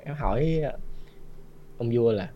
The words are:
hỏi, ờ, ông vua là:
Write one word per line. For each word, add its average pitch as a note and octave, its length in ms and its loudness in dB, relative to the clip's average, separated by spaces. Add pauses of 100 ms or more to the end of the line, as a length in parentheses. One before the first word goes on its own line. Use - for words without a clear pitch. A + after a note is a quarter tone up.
(180)
hỏi, D3 460 2
ờ, - 140 -4 (1000)
ông A#2 160 0
vua A#2 180 6
là: G2 240 0